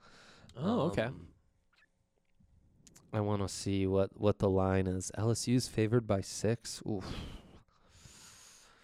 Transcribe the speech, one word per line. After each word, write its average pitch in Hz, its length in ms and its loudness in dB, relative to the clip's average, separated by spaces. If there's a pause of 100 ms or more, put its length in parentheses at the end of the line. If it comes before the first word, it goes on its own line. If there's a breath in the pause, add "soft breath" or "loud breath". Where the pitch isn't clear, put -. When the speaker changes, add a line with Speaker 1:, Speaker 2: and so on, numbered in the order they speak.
(580 soft breath)
Speaker 1:
Oh, 190 300 0
okay. 120 160 0
Speaker 2:
Um, 127 240 -8 (1900)
I 110 80 0
wanna 104 280 0
see 98 380 0
what, 95 320 0
what 104 200 2
the 104 100 4
line 95 380 2
is. 92 280 -4
L 110 160 2
S - 160 -2
U's 123 220 2
favored 110 360 2
by 104 160 2
six. - 680 -4
Oof. 98 180 -6 (1800 loud breath)